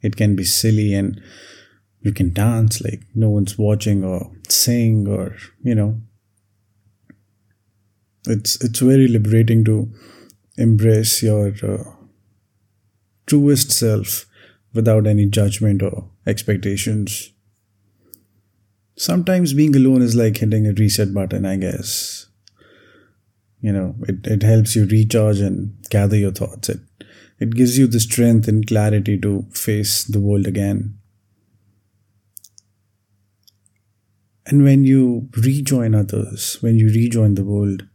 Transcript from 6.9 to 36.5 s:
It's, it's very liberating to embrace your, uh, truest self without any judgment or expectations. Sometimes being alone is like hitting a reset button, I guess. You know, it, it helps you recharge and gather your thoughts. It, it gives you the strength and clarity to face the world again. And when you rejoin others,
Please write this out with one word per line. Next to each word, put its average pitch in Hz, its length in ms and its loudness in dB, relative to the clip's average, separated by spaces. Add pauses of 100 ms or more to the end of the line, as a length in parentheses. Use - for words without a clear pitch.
It's, 110 360 -4
it's 117 180 -4
very 131 280 6
liberating 113 560 2
to 110 260 0 (680)
embrace 110 640 2
your, 104 400 0
uh, 101 220 -6 (1400)
truest 143 440 2
self 110 560 -2 (480)
without 110 320 2
any 104 200 4
judgment 101 560 0
or - 280 -8 (160)
expectations. 104 1080 -4 (1600)
Sometimes 180 580 -2
being 151 200 2
alone 131 280 4
is 113 120 0
like 113 220 2
hitting 107 300 0
a 104 60 0
reset 101 420 0
button, 98 320 -4
I 95 100 -4
guess. - 680 -8 (1400)
You 104 100 -2
know, 95 220 -4 (140)
it, 95 180 -6
it 104 160 -2
helps 110 340 2
you 107 100 2
recharge 107 520 0
and 98 360 -4 (160)
gather 101 260 0
your 98 160 0
thoughts. - 360 -10
It, - 120 -8 (580)
it 113 160 -4
gives 123 240 2
you 135 80 6
the 113 140 2
strength 113 480 2
and 107 180 0
clarity 107 520 0
to 101 340 -2
face 104 520 -4
the 104 160 -2
world 101 260 0
again. 101 520 -4 (3500)
And 143 180 4
when 139 200 6
you 131 520 2
rejoin 131 580 0
others, 104 680 -4